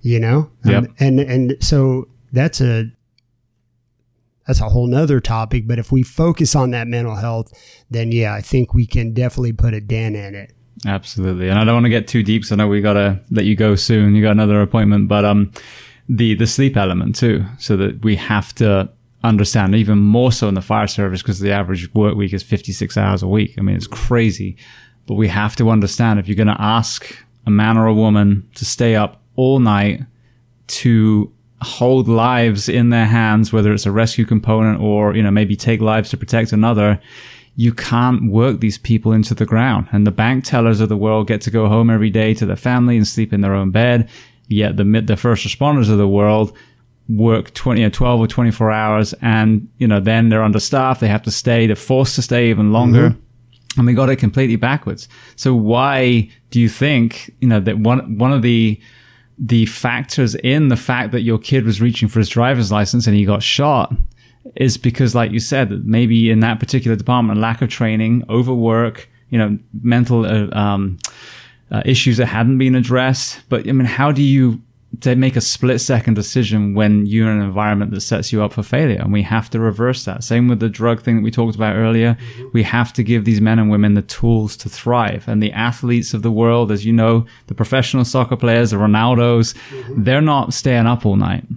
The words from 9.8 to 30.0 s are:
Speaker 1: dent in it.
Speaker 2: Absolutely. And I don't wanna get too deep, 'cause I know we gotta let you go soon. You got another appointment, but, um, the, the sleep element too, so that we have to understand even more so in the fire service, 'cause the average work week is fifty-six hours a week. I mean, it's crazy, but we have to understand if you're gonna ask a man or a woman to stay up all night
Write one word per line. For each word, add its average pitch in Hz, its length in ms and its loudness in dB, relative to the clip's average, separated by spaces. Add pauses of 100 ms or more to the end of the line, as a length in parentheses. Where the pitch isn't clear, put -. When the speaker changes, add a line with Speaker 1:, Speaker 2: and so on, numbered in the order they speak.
Speaker 1:
dent 110 340 -4
in 101 180 -12
it. 98 180 -18 (340)
Speaker 2:
Absolutely. 92 640 -4
And 98 80 2
I 110 60 2
don't 117 100 2
wanna 120 160 2
get 110 180 -2
too 113 140 -2
deep, 107 200 0
'cause 110 100 -6
I 104 40 0
know 104 100 2
we 101 140 0
gotta 101 400 0 (100)
let 107 140 0
you 107 100 2
go 107 200 2
soon. 104 400 2
You 107 80 4
got 107 80 2
another 104 320 2
appointment, 104 460 2
but, 104 180 2
um, 101 240 2 (580)
the, 113 260 2
the 113 120 0
sleep 135 320 0
element 92 360 -2
too, 113 300 0 (140)
so - 180 -2
that 98 260 -4
we 107 140 0
have 101 400 -4
to 98 320 0 (340)
understand 104 520 2
even 107 240 2
more 113 340 4
so - 160 -2
in 98 60 0
the 92 80 -4
fire 107 240 -2
service, 95 360 -4
'cause 95 180 -4
the 101 120 -2
average 92 420 -4
work 107 220 2
week 98 160 -2
is 95 100 -6
fifty-six - 540 -6
hours 98 260 0
a 95 60 -4
week. 101 300 -2
I - 20 -6
mean, 98 160 0
it's 90 100 -6
crazy, 107 720 -2 (500)
but 104 100 -6
we 107 120 0
have 104 280 -4
to 113 120 2
understand 110 500 0
if 92 80 -4
you're 101 80 -4
gonna 104 240 0
ask 110 560 -4 (320)
a 107 40 0
man 107 260 2
or 113 100 2
a 110 80 2
woman 104 500 2 (100)
to - 100 -10
stay 117 320 0
up 107 240 -2 (160)
all 131 240 2
night 104 420 0 (640)